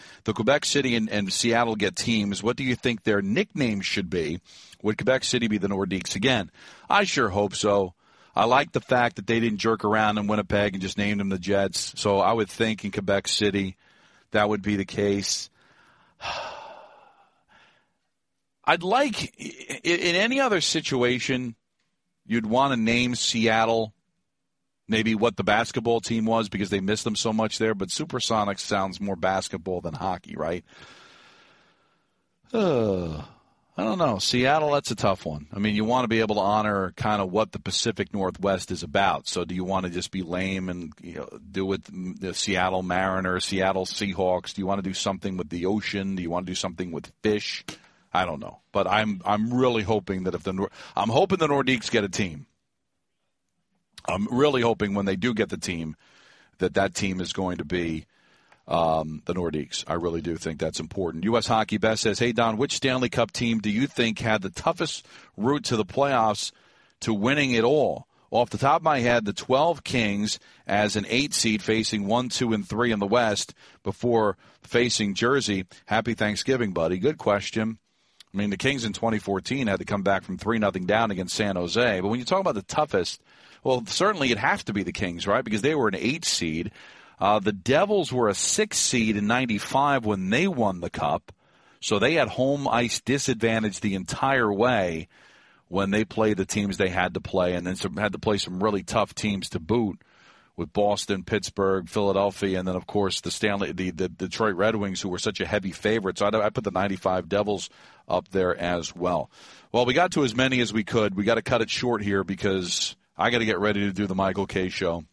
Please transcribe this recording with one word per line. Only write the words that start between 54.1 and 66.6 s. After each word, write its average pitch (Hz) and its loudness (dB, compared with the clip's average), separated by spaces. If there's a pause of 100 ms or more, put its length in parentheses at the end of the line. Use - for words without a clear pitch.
really 131 4
hoping 107 2
when 101 0
they 98 0
do 113 0
get 104 0
the 92 -6
team 82 -6 (640)
that 90 0
that 98 2
team 95 -4
is 87 -6
going 92 -4
to 80 -8
be, 82 -4 (600)
um, 80 0
the 87 -4
Nordiques. 78 -4
I - -4
really 85 -2
do 80 -4
think 80 -8
that's 80 -4
important. 82 -6
U 113 2
S 110 -2
Hockey 110 0
Best 110 0
says, 104 0
"Hey, 120 2
Don, 113 2
which 110 0
Stanley 127 0
Cup 113 0
team 117 0
do 104 -2
you 117 0
think 113 0
had 110 2
the 95 -6
toughest - -4 (280)
route 123 0
to 123 0
the 107 2
playoffs 120 0 (500)